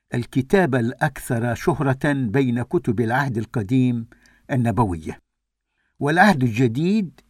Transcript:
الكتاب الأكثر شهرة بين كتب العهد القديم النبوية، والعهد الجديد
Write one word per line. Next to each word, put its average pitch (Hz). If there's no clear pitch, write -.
الكتاب 131
الأكثر 120
شهرة 143
بين 123
كتب 117
العهد 120
القديم 117
النبوية، 107
والعهد 160
الجديد 135